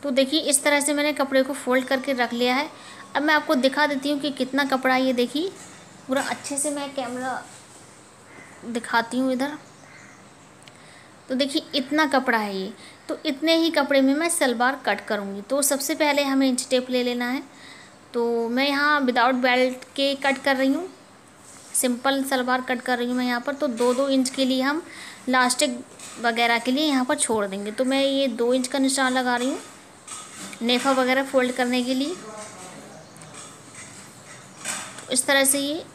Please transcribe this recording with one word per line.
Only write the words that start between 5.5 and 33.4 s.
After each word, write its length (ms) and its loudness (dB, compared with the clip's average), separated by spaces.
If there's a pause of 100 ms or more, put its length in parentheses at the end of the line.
पूरा 140 0
अच्छे 340 -6
से 140 -2
मैं 240 -6
कैमरा 480 -6 (1200)
दिखाती 520 -2
हूँ 140 2
इधर। 240 -2 (1700)
तो 60 -2
देखिए 280 0 (120)
इतना 340 0
कपड़ा 300 2
है 180 -4
ये, 160 -6 (360)
तो 180 -6
इतने 280 2
ही 180 4
कपड़े 280 4
में 140 4
मैं 160 0
सलवार 560 0
कट 160 0
करूँगी। 400 -4
तो 200 -2
सबसे 320 0
पहले 300 2
हमें 240 4
inch 220 0
tape 200 0
ले 140 2
लेना 240 -2
है। 140 -4 (720)
तो 340 0
मैं 200 0
यहाँ 320 2
without 360 6
belt 480 2 (120)
के 200 2
कट 280 0
कर 120 4
रही 160 2
हूँ, 160 -2 (840)
Simple 500 0
सलवार 380 0
कट 200 -4
कर 160 0
रही 100 -2
हूँ 80 -2
मैं 100 0
यहाँ 140 0
पर। 140 -4
तो 140 -2
दो 260 2
दो 160 0
inch 200 2
के 140 0
लिए 180 2
हम 200 0 (460)
लास्टिक 560 2 (380)
वगैरह 360 2
के 140 0
लिए 140 2
यहाँ 180 2
पर 120 0
छोड़ 300 0
देंगे। 260 -6
तो 140 -2
मैं 180 2
ये 240 2
दो 260 2
inch 140 0
का 120 -2
निशान 320 2
लगा 240 2
रही 120 0
हूँ 100 -4 (1040)
नेफा 300 2
वगैरह 320 2
फोल्ड 280 2
करने 320 0
के 100 0
लिए। 200 -2 (2750)